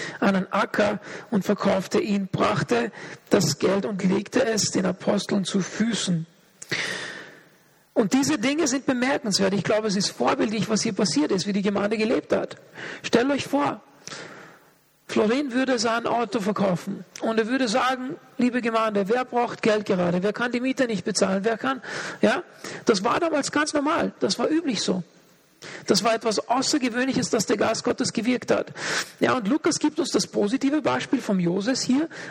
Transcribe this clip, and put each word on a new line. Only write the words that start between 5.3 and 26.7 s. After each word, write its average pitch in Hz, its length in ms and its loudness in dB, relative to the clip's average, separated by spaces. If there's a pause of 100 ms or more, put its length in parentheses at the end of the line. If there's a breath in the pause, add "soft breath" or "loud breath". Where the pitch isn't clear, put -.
zu 196 140 0
Füßen.“ 180 640 -2 (1700 loud breath)
Und 208 180 2
diese 269 240 4
Dinge 277 320 0
sind 262 160 -2
bemerkenswert. 240 720 0
Ich 196 100 0
glaube, 220 240 0
es 190 80 0
ist - 140 0
vorbildlich, 240 580 0
was 220 140 0
hier 226 100 0
passiert 233 400 0
ist, 185 140 0
wie 202 80 0
die 202 80 0
Gemeinde 202 340 0
gelebt 214 380 0
hat. - 220 -2 (460 loud breath)
Stellt 247 280 4
euch 277 160 -2
vor, 269 340 0 (1300 loud breath)
Florin 233 480 2
würde 254 240 2
sein 226 280 0
Auto 233 340 -2
verkaufen 190 640 -2 (160)
und 220 160 0
er 220 80 2
würde 262 220 0
sagen: 254 480 -2 (200)
„Liebe 240 240 0
Gemeinde, 220 480 0
wer 247 160 0
braucht 240 380 -2
Geld 214 240 2
gerade? 180 360 0
Wer 208 120 0
kann 240 180 -2
die 240 80 -2
Miete 262 260 0
nicht 208 200 -4
bezahlen? 196 360 0
Wer 226 140 0
kann“, 262 240 -4 (400 loud breath)
ja? 233 220 4 (420 loud breath)
Das 196 180 4
war 233 160 2
damals 320 320 0
ganz 302 220 0
normal. 285 480 0
Das 214 180 0
war 247 120 0
üblich 311 320 0
so. 185 200 -2 (840 loud breath)
Das 196 160 4
war 226 100 4
etwas 220 340 0
Außergewöhnliches, 254 800 0